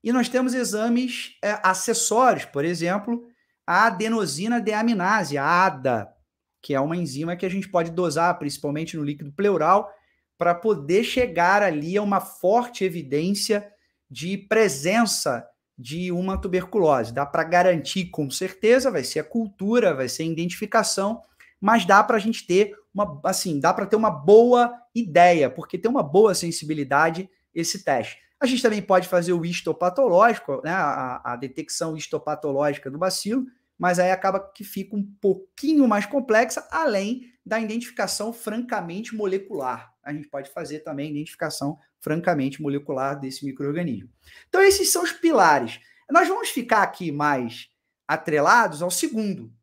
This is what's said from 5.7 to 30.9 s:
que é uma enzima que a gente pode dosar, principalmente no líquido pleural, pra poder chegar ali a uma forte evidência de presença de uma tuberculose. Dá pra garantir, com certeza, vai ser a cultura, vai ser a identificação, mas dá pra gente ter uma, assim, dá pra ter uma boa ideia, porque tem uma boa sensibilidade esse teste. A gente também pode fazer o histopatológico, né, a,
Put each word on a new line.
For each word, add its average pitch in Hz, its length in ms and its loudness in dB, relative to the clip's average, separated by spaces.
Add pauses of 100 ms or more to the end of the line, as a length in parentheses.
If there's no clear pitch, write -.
que - 120 -8
é 135 60 0
uma 156 180 -2
enzima 165 380 -6
que 180 100 -8
a 185 40 -4
gente 185 200 -6
pode 170 220 0
dosar, 170 480 0
principalmente 151 580 -6
no 151 60 -6
líquido 143 300 -8
pleural, 196 600 2 (460)
pra 175 160 2
poder 175 480 0
chegar 202 580 2
ali 170 360 -2
a 208 60 0
uma 196 180 0
forte 220 640 -2
evidência 180 880 -2 (360)
de 160 300 -8
presença 185 1080 0 (280)
de 165 360 -8
uma 185 280 -2
tuberculose. 175 720 0
Dá 139 140 -2
pra 165 160 -2
garantir, 175 680 2
com 143 200 -6
certeza, 226 600 2
vai 156 120 -2
ser - 160 -6
a 147 60 -4
cultura, 214 680 0
vai 131 160 -2
ser - 140 -8
a 165 40 -2
identificação, 196 960 -2 (400)
mas 214 240 2
dá 196 200 6
pra 233 160 2
gente 226 260 -4
ter 196 320 2 (160)
uma, 175 300 -4
assim, 180 340 -2
dá 165 160 4
pra 196 120 -4
ter 214 100 2
uma 220 140 2
boa 233 640 6 (220)
ideia, 175 560 6
porque - 280 -10
tem 220 120 0
uma 262 120 0
boa 185 320 4
sensibilidade 156 920 -2 (240)
esse 170 300 -6
teste. 127 360 -2 (200)
A 277 80 0
gente 254 160 0
também 208 200 2
pode 185 260 2
fazer 175 240 0
o 170 120 -2
histopatológico, 180 1160 2
né, 156 80 -6
a, 131 640 -4